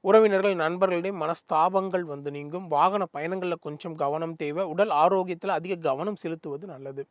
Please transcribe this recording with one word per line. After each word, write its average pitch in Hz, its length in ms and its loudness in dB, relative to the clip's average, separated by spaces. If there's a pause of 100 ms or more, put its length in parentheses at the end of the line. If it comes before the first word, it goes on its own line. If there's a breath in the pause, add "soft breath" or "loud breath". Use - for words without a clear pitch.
உறவினர்கள், 202 540 6
நண்பர்களிடையே 180 580 0
மனஸ்தாபங்கள் 180 880 0
வந்து 143 300 -8
நீங்கும். 147 380 -10
வாகன 180 460 2
பயணங்கள்ல 175 460 -4
கொஞ்சம் 156 340 -10
கவனம் 156 420 -2
தேவை. 156 280 -4
உடல் 185 260 0
ஆரோக்கியத்துல 180 560 2
அதிக 180 280 -2
கவனம் 165 420 -2
செலுத்துவது 160 500 -8
நல்லது. 135 440 -12